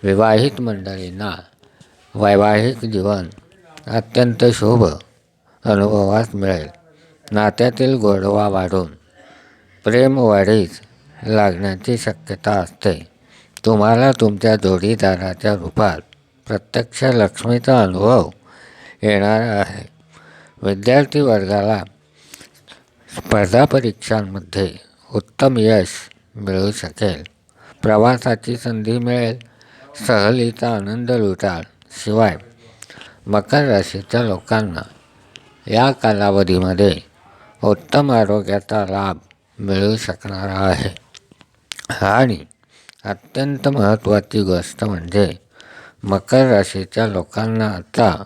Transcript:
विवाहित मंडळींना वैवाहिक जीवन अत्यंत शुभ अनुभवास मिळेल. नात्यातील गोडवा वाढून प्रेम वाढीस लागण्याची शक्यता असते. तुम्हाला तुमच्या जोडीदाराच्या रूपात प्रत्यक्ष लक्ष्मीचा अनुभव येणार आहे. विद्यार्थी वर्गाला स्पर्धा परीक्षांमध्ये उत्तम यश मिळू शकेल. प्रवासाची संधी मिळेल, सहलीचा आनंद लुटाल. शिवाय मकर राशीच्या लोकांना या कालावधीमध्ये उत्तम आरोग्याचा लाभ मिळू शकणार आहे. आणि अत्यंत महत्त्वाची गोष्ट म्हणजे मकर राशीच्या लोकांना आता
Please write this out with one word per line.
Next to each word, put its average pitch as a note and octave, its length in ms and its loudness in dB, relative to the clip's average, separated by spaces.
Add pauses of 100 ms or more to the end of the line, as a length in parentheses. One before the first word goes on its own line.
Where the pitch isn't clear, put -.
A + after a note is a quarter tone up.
विवाहित A2 580 2
मंडळींना F#2+ 680 -8 (840)
वैवाहिक G#2 720 2
जीवन G2 440 -4 (580)
अत्यंत A#2 680 0
शुभ A2+ 320 4 (800)
अनुभवास G#2 720 0
मिळेल. F#2+ 320 -4 (580)
नात्यातील A#2+ 720 0
गोडवा G#2 520 0
वाढून F#2 440 -4 (960)
प्रेम C3 320 4
वाढीस G#2 640 2 (420)
लागण्याची G2+ 760 0
शक्यता - 540 -6
असते. F2 600 -4 (520)
तुम्हाला A2+ 460 4
तुमच्या A2 440 0
जोडीदाराच्या F#2+ 1000 0
रूपात F2 460 -2 (480)
प्रत्यक्ष - 560 -6
लक्ष्मीचा A#2+ 800 2
अनुभव G2 460 2 (720)
येणार G#2+ 380 2
आहे. G2+ 420 -4 (760)
विद्यार्थी B2 600 0
वर्गाला G2+ 640 0 (1300)
स्पर्धा G#2+ 560 2
परीक्षांमध्ये G2 1040 -4 (420)
उत्तम B2+ 460 0
यश G#2+ 320 2 (460)
मिळू G2 360 -4
शकेल. F2 520 -6 (580)
प्रवासाची A#2 760 0
संधी A2+ 400 -6
मिळेल, A#2+ 420 -4 (680)
सहलीचा A#2 680 0
आनंद A2+ 360 -6
लुटाल. G2 520 -2 (400)
शिवाय G#2+ 340 0 (880)
मकर A#2+ 400 0
राशीच्या G2+ 560 -2
लोकांना G2+ 580 -4 (840)
या A#2+ 240 2
कालावधीमध्ये G2 1040 2 (680)
उत्तम D3 500 0
आरोग्याचा G#2 720 0
लाभ F#2+ 320 -6 (420)
मिळू G2 380 0
शकणार F#2+ 520 -10
आहे. F#2+ 400 0 (1160)
आणि A2 320 2 (640)
अत्यंत C3+ 640 -6
महत्त्वाची G#2 760 0
गोष्ट F#2 420 -4
म्हणजे F#2+ 540 -2 (640)
मकर G2 440 2
राशीच्या G#2 600 0
लोकांना G#2+ 600 -4
आता F#2+ 580 -2